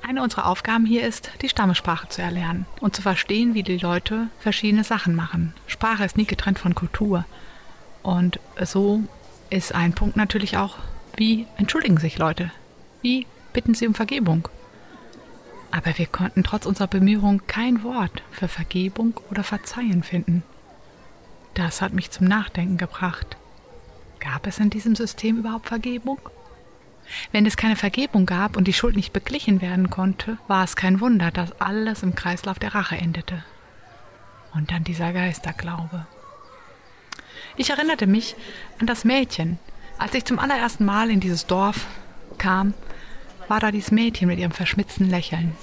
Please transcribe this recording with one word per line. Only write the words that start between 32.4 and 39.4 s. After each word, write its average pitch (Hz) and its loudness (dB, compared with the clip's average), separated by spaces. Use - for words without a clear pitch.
der - -4
Rache 190 -2
endete. 165 -4
Und 151 -2
dann 170 -2
dieser 170 -4
Geisterglaube. 170 -6
Ich 269 -2
erinnerte 294 0
mich 214 2
an 226 2
das 233 0
Mädchen, 226 2